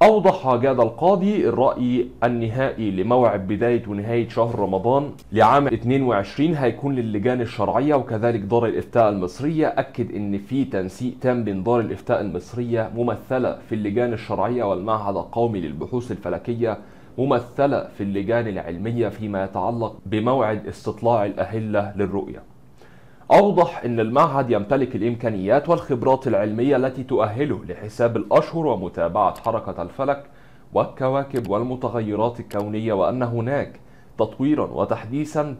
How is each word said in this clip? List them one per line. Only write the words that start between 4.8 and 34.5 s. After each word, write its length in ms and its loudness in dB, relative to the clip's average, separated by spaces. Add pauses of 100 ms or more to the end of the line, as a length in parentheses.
لعام 360 6
اتنين 360 0
وعشرين 520 0
هيكون 400 -2
للجان 460 0
الشرعية 540 0
وكذلك 440 0
دار 260 0
الإفتاء 440 2
المصرية. 580 -2
أكد 480 -4
إن 220 -4
في 280 -2
تنسيق 560 -4
تام 220 0
بين 200 -2
دار 160 4
الإفتاء 420 -2
المصرية 760 -4
ممثلة 640 -2 (100)
في 60 -4
اللجان 380 0
الشرعية 500 -2
والمعهد 540 0
القومي 440 -2
للبحوث 500 -6
الفلكية 680 -4 (400)
ممثلة 720 0 (100)
في 60 -4
اللجان 440 0
العلمية 640 -2
فيما 340 -4
يتعلق 520 -2 (100)
بموعد 600 0
استطلاع 580 0
الأهلة 720 -2
للرؤية. 480 -4 (880)
أوضح 540 6
أن 140 0
المعهد 520 4
يمتلك 440 2
الإمكانيات 760 0
والخبرات 580 2
العلمية 480 2
التي 280 0
تؤهله 680 0
لحساب 480 -2
الأشهر 480 2
ومتابعة 760 0
حركة 420 -4
الفلك 420 -4 (500)
والكواكب 760 -2
والمتغيرات 880 -2
الكونية، 540 -4
وأن 300 2
هناك 560 -4 (380)
تطويرًا 480 0